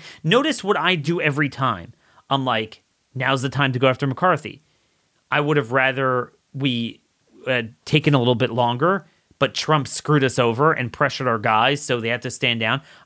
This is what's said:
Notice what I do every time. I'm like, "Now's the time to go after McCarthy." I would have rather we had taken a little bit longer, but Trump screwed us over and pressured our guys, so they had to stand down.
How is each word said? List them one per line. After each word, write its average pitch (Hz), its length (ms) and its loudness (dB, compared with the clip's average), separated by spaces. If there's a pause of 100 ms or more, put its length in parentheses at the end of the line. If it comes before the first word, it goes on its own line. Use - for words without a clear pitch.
(220)
Notice 262 400 2
what 196 140 0
I 170 180 0
do 165 280 -2
every 147 260 0
time. 113 460 -4 (340)
I'm 135 160 0
like, 113 380 -4 (320)
"Now's 127 260 0
the 135 80 -2
time 135 240 0
to 123 60 -4
go 131 100 4
after 131 180 0
McCarthy." - 560 -2 (680)
I 143 100 2
would 147 160 0
have 120 160 0
rather 131 640 0 (180)
we 123 480 -4 (460)
had 120 300 -2 (100)
taken 151 260 2
a 139 60 6
little 123 160 4
bit 117 160 0
longer, 123 560 0 (320)
but 131 160 -2
Trump 147 340 0
screwed 147 340 0
us 131 160 0
over 127 360 2
and 123 180 -4
pressured 135 340 -2
our 113 120 0
guys, 117 420 2
so 123 180 -2
they 113 120 -4
had 120 100 -4
to 123 100 -8
stand 120 300 -2
down. 120 220 -2 (240)